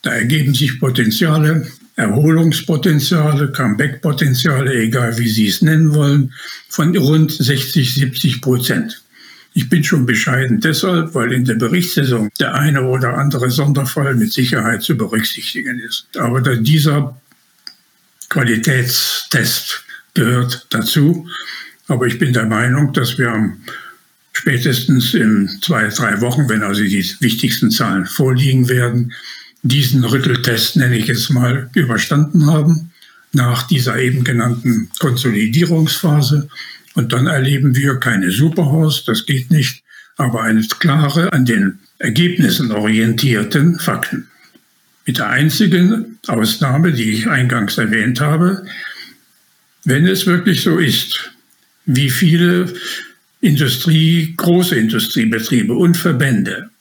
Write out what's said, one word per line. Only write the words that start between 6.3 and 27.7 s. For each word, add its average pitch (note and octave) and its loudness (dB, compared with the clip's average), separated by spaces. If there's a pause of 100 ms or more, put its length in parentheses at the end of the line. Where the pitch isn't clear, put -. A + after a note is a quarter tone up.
von E3 0
rund D#3 4
sechzig, C3+ -2
siebzig B2+ -2
Prozent. A#2+ -2 (500)
Ich B2+ -2
bin D#3 2
schon C#3 0
bescheiden B2 0
deshalb, D#3+ 0
weil A#2 0
in B2 0
der A#2 0
Berichtssaison B2 0
der - -2
eine C#3+ 2
oder B2+ -2
andere C#3 0
Sonderfall C#3 0
mit A2 0
Sicherheit A#2+ -2
zu D3 -2
berücksichtigen A#2 -6
ist. - -10 (100)
Aber B2+ -2
da B2+ 0
dieser C#3+ 0 (1080)
Qualitätstest A#2+ -2 (300)
gehört B2 0
dazu. E3 0 (600)
Aber B2+ 0
ich - -2
bin B2+ 0
der A2+ 0
Meinung, B2 0
dass B2+ -2
wir A#2+ 0
am G#2+ -2 (760)
spätestens B2+ 0
in G#2+ 0 (100)
zwei, A2 0
drei G#2+ -2
Wochen, B2+ 0
wenn A2 0
also G2+ -2
die F#2+ 0 (140)
wichtigsten - 0